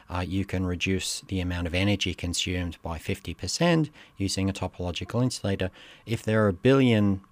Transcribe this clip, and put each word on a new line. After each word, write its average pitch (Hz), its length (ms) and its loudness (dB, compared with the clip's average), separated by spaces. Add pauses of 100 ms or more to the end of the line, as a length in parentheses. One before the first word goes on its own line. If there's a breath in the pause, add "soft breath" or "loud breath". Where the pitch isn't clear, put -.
uh, 87 180 -4
you 95 180 -2
can 95 200 -4
reduce 90 580 -2
the 95 180 -4
amount 87 260 -4
of 82 80 -4
energy 95 400 2
consumed 87 640 -4
by 82 160 -6
fifty - 380 -6
percent 165 560 2 (260 loud breath)
using 95 320 0
a 95 40 0
topological 90 680 -4
insulator. 98 480 0 (380 loud breath)
If 113 160 -4
there 110 220 4
are 104 40 6
a 98 40 4
billion 110 800 4